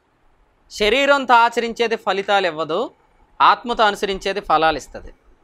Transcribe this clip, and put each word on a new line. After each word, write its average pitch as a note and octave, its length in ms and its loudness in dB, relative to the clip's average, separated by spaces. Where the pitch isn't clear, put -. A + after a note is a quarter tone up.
శరీరంతో C4 640 2
ఆచరించేది A#3 600 0
ఫలితాలు G3 500 -2
ఇవ్వదు, D#3+ 440 -4
ఆత్మతో G#3 440 2
అనుసరించేది G3 560 -2
ఫలాలు D#3+ 360 0
ఇస్తది. - 380 -16